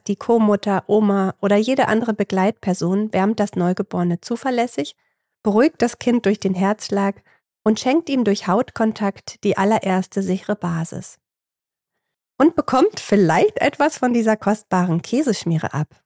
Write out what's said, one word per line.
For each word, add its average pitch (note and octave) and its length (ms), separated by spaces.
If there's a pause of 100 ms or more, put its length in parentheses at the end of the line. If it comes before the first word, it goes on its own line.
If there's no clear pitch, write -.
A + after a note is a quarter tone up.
die G3+ 100
Co-Mutter, G#3 720
Oma G3+ 560
oder G3+ 140
jede B3+ 320
andere A3+ 260
Begleitperson G3 960
wärmt G3+ 260
das G3+ 160
Neugeborene F3+ 680
zuverlässig, A#3+ 760 (460)
beruhigt A3 400
das A#3+ 160
Kind A#3+ 260
durch G#3 160
den F#3+ 140
Herzschlag G3 680 (420)
und A3 160
schenkt D4+ 280
ihm C4 160
durch G#3 220
Hautkontakt G#3+ 960
die G3+ 140
allererste G3 640
sichere F#3+ 340
Basis. - 640 (1200)
Und D#4 200
bekommt D4 420
vielleicht G3 600
etwas D4 380
von B3 160
dieser A3 240
kostbaren F#3 680
Käseschmiere G#3 680
ab. D3 220 (120)